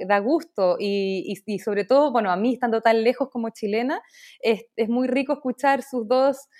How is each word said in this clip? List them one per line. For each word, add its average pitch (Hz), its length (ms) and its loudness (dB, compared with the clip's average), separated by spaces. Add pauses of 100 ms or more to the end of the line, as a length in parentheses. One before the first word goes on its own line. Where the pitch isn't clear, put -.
da 202 140 2
gusto 202 600 0
y, 196 440 -2 (220)
y, 208 80 -6
y 190 60 -6
sobre 202 260 -4
todo, 277 260 4
bueno, 220 180 0
a 180 60 0
mí 226 180 0
estando 226 280 -2
tan 226 220 2
lejos 247 280 0
como 226 200 -6
chilena, 240 500 -4 (400)
es, 220 240 0 (100)
es 220 140 -2
muy 247 180 0
rico 269 260 0
escuchar 269 480 0
sus 240 240 -6
dos 262 440 0 (100)